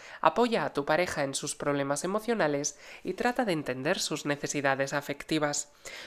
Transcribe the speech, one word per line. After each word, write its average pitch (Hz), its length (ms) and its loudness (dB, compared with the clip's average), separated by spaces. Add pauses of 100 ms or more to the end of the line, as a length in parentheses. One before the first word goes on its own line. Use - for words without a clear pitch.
(200)
Apoya 220 440 4
a 135 80 -2
tu 143 120 0
pareja 160 380 2
en 139 140 -2
sus - 180 -6
problemas 143 480 0
emocionales 180 800 0 (240)
y 185 100 -4
trata 247 300 0
de 202 80 2
entender 147 480 0
sus - 260 -4
necesidades 139 680 0
afectivas. 147 800 -2 (340)